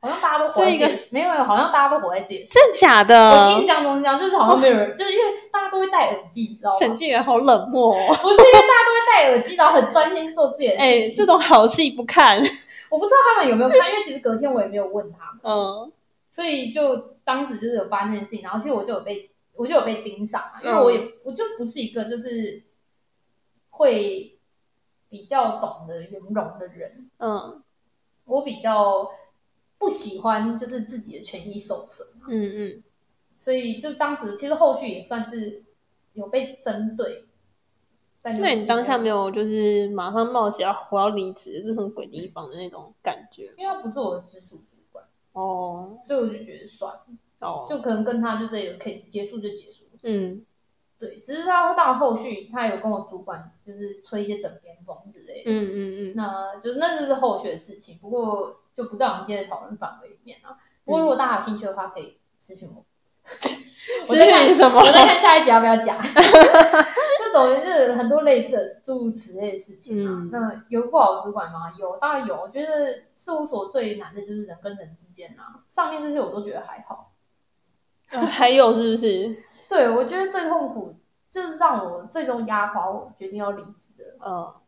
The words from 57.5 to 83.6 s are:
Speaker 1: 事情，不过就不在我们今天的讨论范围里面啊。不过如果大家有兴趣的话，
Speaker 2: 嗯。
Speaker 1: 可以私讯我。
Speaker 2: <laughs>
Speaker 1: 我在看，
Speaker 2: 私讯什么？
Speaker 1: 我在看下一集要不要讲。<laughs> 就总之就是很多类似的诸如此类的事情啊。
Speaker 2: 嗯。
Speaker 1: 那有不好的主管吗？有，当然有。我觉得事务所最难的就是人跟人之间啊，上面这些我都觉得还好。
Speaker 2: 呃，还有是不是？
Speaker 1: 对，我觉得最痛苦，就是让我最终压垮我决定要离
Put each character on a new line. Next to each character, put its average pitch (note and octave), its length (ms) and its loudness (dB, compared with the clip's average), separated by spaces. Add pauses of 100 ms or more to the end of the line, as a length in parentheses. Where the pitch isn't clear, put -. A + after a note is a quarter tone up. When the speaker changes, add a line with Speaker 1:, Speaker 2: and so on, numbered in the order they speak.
Speaker 1:
事 G3+ 200 -16
情， - 200 -20
不 G3+ 100 -20
过 G#3+ 520 -8 (160)
就 A#3+ 100 -12
不 G#3+ 100 -18
在 B3+ 120 -2
我 F#3+ 80 -6
们 F#3 100 -14
今 G#3 100 -10
天 G3 80 -10
的 F#3+ 60 -16
讨 F3 160 -14
论 G#3+ 120 -18
范 - 240 -16
围 - 80 -20
里 - 140 -20
面 - 200 -20
啊。 - 140 -20 (260)
不 C#4 80 -8
过 D#4+ 80 0
如 D#4+ 60 0
果 C#4 100 0
大 B3+ 180 -2
家 A3+ 60 -4
有 A3+ 60 -12
兴 G#3+ 120 -8
趣 A3 80 -14
的 F#3+ 100 -10
话， F#3+ 100 -10
Speaker 2:
嗯。 F#3+ 80 -16
Speaker 1:
可 F#3 60 -16
以 - 180 -20 (220)
私 - 160 -20
讯 - 180 -20
我。 - 100 -20 (400)
Speaker 2:
<laughs> - 840 -8
Speaker 1:
我 D#4 60 2
在 D#4+ 160 10
看， D4 100 8
Speaker 2:
私 C4+ 40 6
讯 F4+ 80 6
什 C4 160 8
么？ A#3+ 100 6
Speaker 1:
我 B4+ 120 10
在 E5 140 10
看 F#4 120 4
下 E4 200 6
一 D#4+ 60 4
集 C4 60 2
要 A3+ 100 6
不 A#3 60 2
要 A3+ 120 4
讲。 A3+ 240 -4
<laughs> - 0 -
就 E4 1300 6
总 C4 160 4
之 C4+ 140 0
就 F4+ 100 -6
是 C4 220 2
很 A#3 160 -4
多 D4 120 2
类 C4+ 200 2
似 C4 120 -6
的 G3+ 300 -6
诸 B3+ 220 -8
如 A3 60 -6
此 F#3 220 -16
类 G3+ 200 -10
的 G3+ 60 -12
事 - 180 -20
情 G3+ 300 -8
啊。 F#3+ 40 -6
Speaker 2:
嗯。 F3 200 -10
Speaker 1:
那 A3+ 380 -10
有 A#3+ 180 -6
不 D#4+ 100 -2
好 G3 180 4
的 - 80 -12
主 G#3 80 -12
管 F3 200 -10
吗？ E3 260 -16
有， F#3+ 200 -12
当 C#4+ 200 -4
然 B3 100 -8
有。 F3+ 140 -8
我 G3 80 -14
觉 C#4+ 160 -10
得 D4 280 -6 (200)
事 - 200 -14
务 D4+ 120 -6
所 G3 240 -10
最 A3 280 -6
难 F#3 160 -18
的 G3+ 80 -16
就 G3+ 60 -16
是 G#3 160 -12
人 F3 180 -18
跟 G3+ 140 -14
人 E3 200 -20
之 - 180 -20
间 - 240 -20
啊， - 320 -20
上 E4+ 220 -4
面 D#4 100 -10
这 D4 100 -10
些 C#4+ 80 -6
我 G#3+ 120 -6
都 G#3 100 -10
觉 G#3 100 -14
得 - 100 -12
还 - 260 -20
好。 - 260 -20 (960)
Speaker 2:
呃， B3+ 160 -10
还 B3 240 0
有 B3+ 240 6
是 A3+ 180 -2
不 A3+ 60 -2
是？ G#3+ 460 -4 (260)
Speaker 1:
对， C#4+ 200 2
我 A#3 140 -2
觉 F4+ 140 -8
得 F#4+ 120 -6
最 F4 200 -8
痛 D4+ 200 -4
苦， - 260 -16 (340)
就 F#4 140 -12
是 D#4+ 140 -14
让 B3+ 280 -2
我 F3 180 -14
最 D4+ 220 -10
终 A#3+ 200 -6
压 G#3 280 -4
垮 F#3 160 -6
我 - 260 -14
决 F#3+ 140 -16
定 G#3 80 -14
要 G3+ 140 -8
离 F#3+ 120 -14 (160)